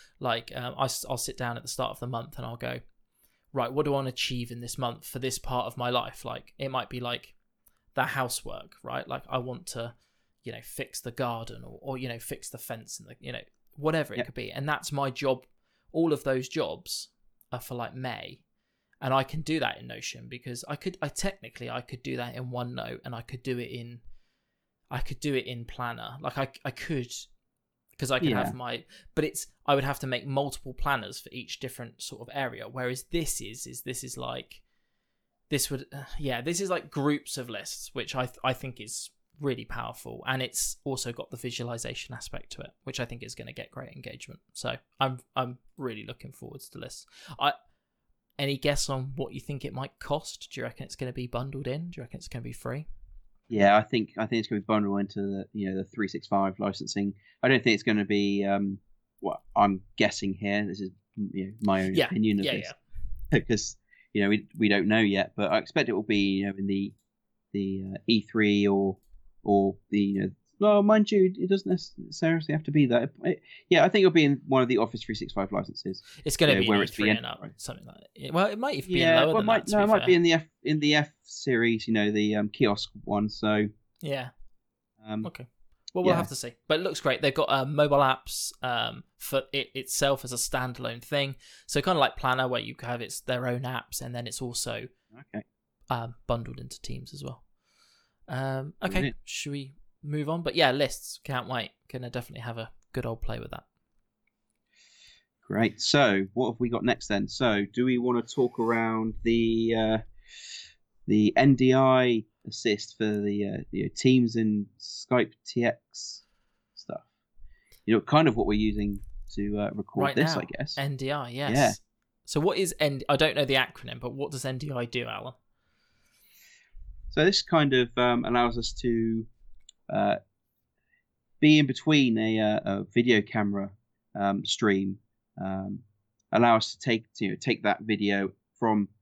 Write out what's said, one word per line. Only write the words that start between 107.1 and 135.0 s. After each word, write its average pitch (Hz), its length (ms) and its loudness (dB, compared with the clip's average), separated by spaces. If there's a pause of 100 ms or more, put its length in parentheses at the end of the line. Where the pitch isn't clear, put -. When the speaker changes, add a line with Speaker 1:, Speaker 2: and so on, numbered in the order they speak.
Speaker 2:
So 104 440 2
do 123 140 0
we 127 140 2
wanna 123 240 0
talk 123 360 0
around 113 540 0 (100)
the, 113 520 2
uh, 110 220 2 (1080)
the 104 300 6
N 135 180 10
D 127 180 6
I 127 520 4 (220)
assist - 500 -2
for 110 80 0
the, 104 400 0
uh, 98 120 -4 (140)
you 101 120 -2
know, 101 120 -4
Teams 123 400 6
and 107 300 2 (140)
Skype - 540 -2 (120)
T 120 200 0
X - 580 -6 (500)
stuff? - 300 -14 (800)
You 107 80 4
know, 107 80 6
kind 156 260 6
of 113 80 4
what 113 120 2
we're 104 60 2
using 104 480 0 (340)
to, 101 240 -2
uh, 101 140 0
record - 280 -4
Speaker 1:
Right 139 140 2
Speaker 2:
this, 160 200 4
Speaker 1:
now, 92 60 -2
Speaker 2:
I - 40 -6
guess. - 340 -8
Speaker 1:
N 139 180 -2
D 131 140 -4
I, 139 180 -4
yes. 131 220 -4
Speaker 2:
Yeah. 131 200 6 (540)
Speaker 1:
So - 140 0
what 170 180 2
is 180 220 0
N-, 139 280 0
I 143 100 6
don't 156 180 4
know 139 100 2
the 135 80 2
acronym, 120 460 0
but 127 140 -8
what 139 180 -6
does 135 140 -8
N 131 120 -4
D 147 140 -6
I 123 140 -4
do, 120 220 -4
Alan? 110 280 -10 (1800)
Speaker 2:
So 151 120 4
this 196 200 4
kind 147 300 4
of, 123 240 4
um, 123 280 4
allows 120 320 2
us 117 240 -4
to, 113 440 0 (680)
uh, 101 240 2 (1200)
be 151 200 10
in 147 80 6
between 131 500 4
a, 110 220 2
uh, 107 260 4
a 98 180 0
video 117 380 4
camera, 101 500 -2 (480)
um, 98 260 0
stream, 98 520 2 (440)